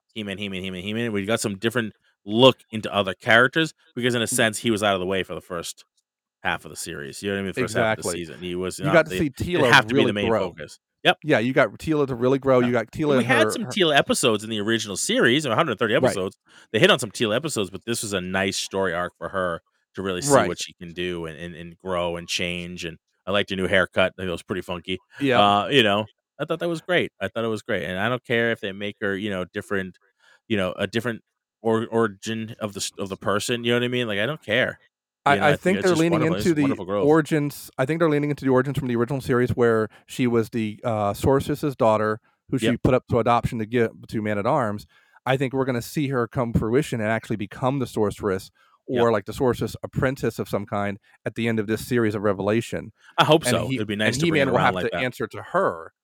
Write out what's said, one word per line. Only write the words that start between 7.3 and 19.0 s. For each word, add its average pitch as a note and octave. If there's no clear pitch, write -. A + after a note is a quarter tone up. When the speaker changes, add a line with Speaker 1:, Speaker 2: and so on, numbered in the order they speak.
Speaker 1:
know G2
what -
I G2
mean? F#2
The -
first A2+
half A2
of -
the G#2
Speaker 2:
Exactly. F2
Speaker 1:
season, D#2
he F2+
was F2+
Speaker 2:
You F#2+
Speaker 1:
not F#2+
Speaker 2:
got -
to D#3+
Speaker 1:
the, F#2
Speaker 2:
see D#3+
Speaker 1:
it C3+
Speaker 2:
Teela D#3+
Speaker 1:
have B2+
to A#2
be C#3
Speaker 2:
really B2
Speaker 1:
the G#2
main G#2
Speaker 2:
grow. G2+
Speaker 1:
focus. D#2+
Yep. D#3+
Speaker 2:
Yeah, D3
you A#2+
got C3+
Teela D3
to C3
really B2+
grow, C3
Speaker 1:
Yeah. B2
Speaker 2:
you A#2+
got A2+
Teela -
Speaker 1:
And D3+
we C#3
Speaker 2:
and A#2
Speaker 1:
had C4
Speaker 2:
her, G#2+
Speaker 1:
some A#3
Speaker 2:
her -
Speaker 1:
Teela D#3+
episodes A#2+
in A2
the A2
original G#2+
series, D#3
hundred A#2+
thirty A2
Speaker 2:
Right. C3+
Speaker 1:
episodes. G2
They G#2+
hit F#3+
on E3+
some G#2+
Teela G#2+
episodes, B2+
but F#2+
this A2+
was G#2
a F#2+
nice F#2+
story F#2+
arc F2